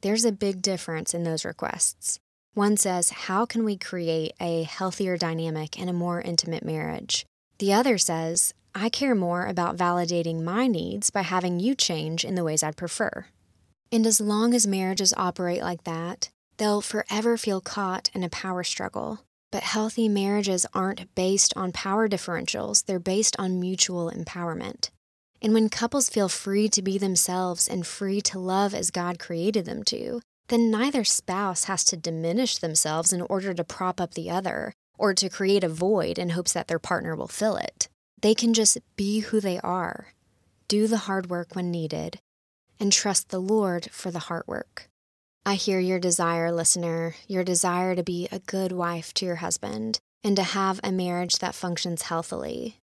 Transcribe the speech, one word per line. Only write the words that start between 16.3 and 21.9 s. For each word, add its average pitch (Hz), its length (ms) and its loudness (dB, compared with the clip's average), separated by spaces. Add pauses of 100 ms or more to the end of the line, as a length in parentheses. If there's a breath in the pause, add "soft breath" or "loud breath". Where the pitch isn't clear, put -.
they'll 208 240 2
forever 214 560 0
feel 196 220 0
caught 185 540 -4
in 185 100 -2
a 175 60 -2
power 180 340 -4
struggle. - 580 -4 (300)
But 196 120 -4
healthy 220 440 0
marriages 202 680 2
aren't 190 400 -2
based 190 420 4
on 185 140 -2
power 202 360 2